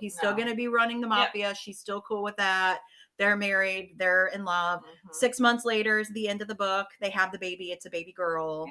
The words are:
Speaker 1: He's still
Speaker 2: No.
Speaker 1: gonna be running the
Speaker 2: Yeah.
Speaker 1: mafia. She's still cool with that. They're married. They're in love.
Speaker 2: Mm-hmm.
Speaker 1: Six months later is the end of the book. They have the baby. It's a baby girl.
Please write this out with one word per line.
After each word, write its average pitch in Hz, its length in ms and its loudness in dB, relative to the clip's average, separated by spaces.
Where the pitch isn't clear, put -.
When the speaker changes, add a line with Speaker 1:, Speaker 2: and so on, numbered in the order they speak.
Speaker 1:
He's 208 160 -8
still 208 160 2
Speaker 2:
No. 208 60 -2
Speaker 1:
gonna 233 180 -2
be 240 100 -2
running 233 340 2
the 240 60 -2
Speaker 2:
Yeah. 220 80 2
Speaker 1:
mafia. 202 400 2
She's 202 240 -12
still 202 240 -6
cool 208 220 -4
with 208 140 -4
that. 190 420 2
They're 202 180 4
married. 190 600 0
They're 185 300 6
in 196 160 -6
love. 175 360 0
Speaker 2:
Mm-hmm. - 320 -20
Speaker 1:
Six 247 260 0
months 240 260 4
later 214 360 2
is 214 80 -4
the 214 200 -4
end 202 140 -4
of 208 60 -8
the 214 80 -8
book. 196 320 0
They 202 120 -4
have 190 200 0
the 190 80 -10
baby. 180 320 -8
It's 175 160 -10
a 175 40 -16
baby 170 200 -8
girl. 160 600 -4